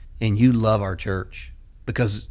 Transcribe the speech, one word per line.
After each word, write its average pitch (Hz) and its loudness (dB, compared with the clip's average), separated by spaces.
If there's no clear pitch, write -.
and 107 2
you 127 8
love 110 2
our 95 -4
church - -8
because 107 -2